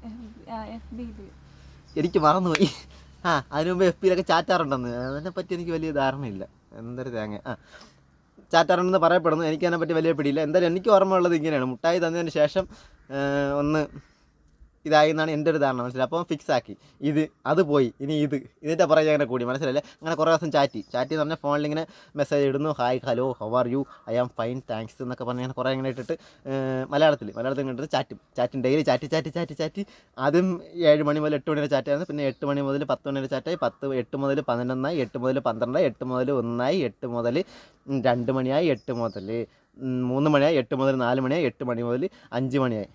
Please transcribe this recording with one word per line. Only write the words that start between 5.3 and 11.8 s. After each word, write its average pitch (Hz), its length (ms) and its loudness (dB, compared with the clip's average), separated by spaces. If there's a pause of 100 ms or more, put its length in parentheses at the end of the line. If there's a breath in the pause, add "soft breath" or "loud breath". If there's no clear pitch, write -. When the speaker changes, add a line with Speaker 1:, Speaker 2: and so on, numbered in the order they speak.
Speaker 2:
എനിക്ക് 170 220 -6
വലിയ 160 140 -4
ധാരണയില്ല. 135 540 -2 (340)
എന്തൊരു 123 320 -10
തേങ്ങ. 107 360 -6
ആ, 127 60 -8 (1000 loud breath)
ചാറ്റാറുണ്ടെന്ന് 180 460 4
പറയപ്പെടുന്നു, 165 460 4
എനിക്ക് 156 220 0
അതിനെപ്പറ്റി 170 260 0
വലിയ 165 200 2
പിടിയില്ല. 143 280 0
എന്തായാലും 165 320 2
എനിക്ക് 185 180 0
ഓർമ്മയുള്ളത് 190 440 6
ഇങ്ങനെയാണ്, 151 300 0
മുട്ടായി 165 340 0